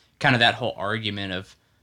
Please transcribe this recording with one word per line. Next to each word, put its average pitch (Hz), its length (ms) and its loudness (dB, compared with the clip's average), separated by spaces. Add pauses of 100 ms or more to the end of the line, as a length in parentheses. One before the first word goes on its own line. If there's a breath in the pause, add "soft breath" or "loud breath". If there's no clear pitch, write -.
(200 soft breath)
kinda 131 200 4
that 117 160 4
whole 117 220 -4
argument 101 560 -6
of, 95 220 -10 (280)